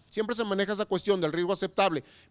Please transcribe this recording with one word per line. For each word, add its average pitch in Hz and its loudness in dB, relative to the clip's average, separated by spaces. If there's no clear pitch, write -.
Siempre 214 -4
se 233 -2
maneja 202 0
esa 208 -2
cuestión 190 2
del 156 0
riesgo 175 0
aceptable, 185 0